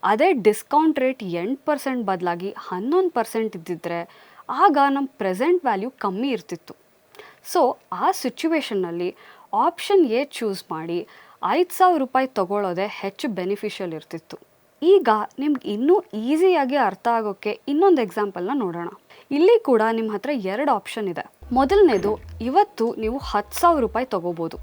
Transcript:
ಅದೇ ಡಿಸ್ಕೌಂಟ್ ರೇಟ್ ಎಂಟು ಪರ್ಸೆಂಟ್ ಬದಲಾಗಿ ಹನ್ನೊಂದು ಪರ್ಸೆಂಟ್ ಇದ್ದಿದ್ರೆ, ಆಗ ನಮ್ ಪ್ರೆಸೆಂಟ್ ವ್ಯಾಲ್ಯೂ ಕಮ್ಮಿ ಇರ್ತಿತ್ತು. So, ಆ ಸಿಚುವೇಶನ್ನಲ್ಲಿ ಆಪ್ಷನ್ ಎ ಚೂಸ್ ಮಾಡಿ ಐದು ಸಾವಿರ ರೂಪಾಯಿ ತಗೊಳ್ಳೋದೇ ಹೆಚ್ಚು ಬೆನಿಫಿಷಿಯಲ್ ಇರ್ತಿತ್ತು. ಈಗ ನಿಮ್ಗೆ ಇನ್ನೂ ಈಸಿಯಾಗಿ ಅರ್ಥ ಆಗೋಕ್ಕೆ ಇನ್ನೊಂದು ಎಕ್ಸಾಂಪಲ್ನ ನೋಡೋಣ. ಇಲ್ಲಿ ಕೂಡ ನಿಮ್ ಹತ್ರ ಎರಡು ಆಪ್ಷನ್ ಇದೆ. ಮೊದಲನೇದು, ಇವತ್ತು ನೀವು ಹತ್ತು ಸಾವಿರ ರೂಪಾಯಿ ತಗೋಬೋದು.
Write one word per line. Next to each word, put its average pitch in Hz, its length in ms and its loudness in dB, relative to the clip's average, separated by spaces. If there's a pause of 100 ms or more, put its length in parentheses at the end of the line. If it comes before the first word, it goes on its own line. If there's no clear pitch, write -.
ಅದೇ 247 280 4
ಡಿಸ್ಕೌಂಟ್ 285 640 2
ರೇಟ್ 262 240 0
ಎಂಟು 185 420 -4
ಪರ್ಸೆಂಟ್ 269 400 -2
ಬದಲಾಗಿ 180 520 -4
ಹನ್ನೊಂದು 285 520 -2
ಪರ್ಸೆಂಟ್ 226 460 -4
ಇದ್ದಿದ್ರೆ, 170 720 -8 (200)
ಆಗ 302 280 0 (120)
ನಮ್ 277 180 -4
ಪ್ರೆಸೆಂಟ್ 247 580 -4
ವ್ಯಾಲ್ಯೂ 214 240 -4
ಕಮ್ಮಿ 220 400 -6
ಇರ್ತಿತ್ತು. 185 440 -10 (800)
So, 277 240 2 (160)
ಆ 190 180 0
ಸಿಚುವೇಶನ್ನಲ್ಲಿ 202 1040 -4 (380)
ಆಪ್ಷನ್ 339 520 2
ಎ 240 200 0
ಚೂಸ್ 208 460 -6
ಮಾಡಿ 170 360 -6 (380)
ಐದು 330 320 0
ಸಾವಿರ 359 220 6
ರೂಪಾಯಿ 262 280 0
ತಗೊಳ್ಳೋದೇ 196 600 -2
ಹೆಚ್ಚು 196 400 -8
ಬೆನಿಫಿಷಿಯಲ್ 190 680 -6
ಇರ್ತಿತ್ತು. - 440 -14 (460)
ಈಗ 339 260 6 (300)
ನಿಮ್ಗೆ 277 340 -2
ಇನ್ನೂ 277 300 4 (100)
ಈಸಿಯಾಗಿ 285 640 2
ಅರ್ಥ 220 320 0
ಆಗೋಕ್ಕೆ 214 600 -2
ಇನ್ನೊಂದು 311 340 4
ಎಕ್ಸಾಂಪಲ್ನ 202 520 -4
ನೋಡೋಣ. 175 340 -4 (440)
ಇಲ್ಲಿ 370 320 4
ಕೂಡ 233 180 4 (100)
ನಿಮ್ 226 200 -2
ಹತ್ರ 208 220 -6
ಎರಡು 226 380 -2
ಆಪ್ಷನ್ 208 380 -4
ಇದೆ. 165 220 -8 (200)
ಮೊದಲನೇದು, 247 680 4 (220)
ಇವತ್ತು 254 540 0
ನೀವು 220 220 -4
ಹತ್ತು - 420 -4
ಸಾವಿರ 339 220 4
ರೂಪಾಯಿ 226 240 -2
ತಗೋಬೋದು. 170 580 -4